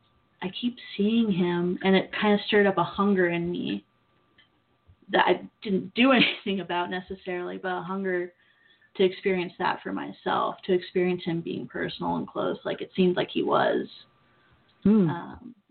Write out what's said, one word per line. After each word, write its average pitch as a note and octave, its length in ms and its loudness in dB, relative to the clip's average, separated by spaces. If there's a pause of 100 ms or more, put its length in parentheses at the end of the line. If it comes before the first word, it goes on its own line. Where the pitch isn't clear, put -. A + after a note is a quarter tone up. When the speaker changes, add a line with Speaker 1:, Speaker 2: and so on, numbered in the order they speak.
(420)
Speaker 1:
I F#3 80 -6
keep A#3+ 280 -6 (200)
seeing A3 340 2
him," F3 520 2
and F#3+ 120 4
it - 160 2
kinda G#3 360 2
stirred G#3 180 4
up F#3+ 120 2
a E3+ 60 2
hunger F#3 460 2
in E3+ 200 -2
me F#3+ 360 -4 (1200)
that F#3 180 2
I F3+ 200 0 (140)
didn't F#3+ 320 -2
do B3+ 180 4
<laughs> - 0 -
anything G3+ 480 2
about F3 300 -4
necessarily, F#3 680 -8
but F#3 200 -6
a F3 40 -8
hunger F3+ 520 -4 (600)
to G3+ 80 4
experience F#3 560 0
that - 220 -2
for F#3+ 120 -8
myself, - 720 -4
to F#3+ 80 2
experience F3+ 500 0
him E3+ 180 -2
being - 260 -8
personal E3+ 500 -6
and D#3+ 100 -6
close, - 380 -4
like - 160 -6
it - 140 -12
seemed F3+ 200 4
like D#3+ 160 -2
he D#3 120 -2
was. - 440 0 (960)
Speaker 2:
Hmm. G3 260 6
Speaker 1:
um, - 460 -10 (160)